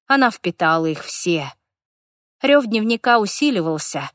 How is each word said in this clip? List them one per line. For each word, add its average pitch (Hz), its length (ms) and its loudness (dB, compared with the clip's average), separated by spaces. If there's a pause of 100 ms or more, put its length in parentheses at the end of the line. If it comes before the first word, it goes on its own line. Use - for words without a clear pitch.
Она 269 240 2
впитала 165 560 0
их 156 180 -4
все. 156 480 -4 (920)
Рев 285 240 4
дневника 226 520 2
усиливался, 165 960 -2